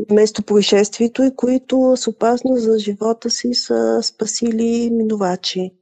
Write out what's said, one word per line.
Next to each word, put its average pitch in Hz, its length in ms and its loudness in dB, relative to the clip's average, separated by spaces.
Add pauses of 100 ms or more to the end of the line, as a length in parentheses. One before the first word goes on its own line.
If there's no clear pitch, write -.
(120)
место 208 320 4
происшествието 208 800 2
и 262 120 2
които 254 600 0
с - 100 -6
опасност 240 560 0
за 220 160 2
живота 220 500 -2
си 247 240 -4
са 226 500 0
спасили 233 880 -2
минувачи 190 800 -2 (100)